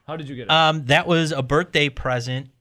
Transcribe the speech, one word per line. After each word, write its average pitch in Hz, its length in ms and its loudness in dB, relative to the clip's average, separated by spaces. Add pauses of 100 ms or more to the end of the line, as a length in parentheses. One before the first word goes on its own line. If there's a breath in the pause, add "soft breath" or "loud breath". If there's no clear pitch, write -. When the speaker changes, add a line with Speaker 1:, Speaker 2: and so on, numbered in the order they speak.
Speaker 1:
How 156 100 -10
did 151 120 -12
you 139 80 -12
get 123 60 -12
it? 113 100 -6
Speaker 2:
Um, 156 340 4
that 156 220 2
was 165 240 2
a 139 100 -4
birthday 147 460 0
present, 127 640 -6 (100)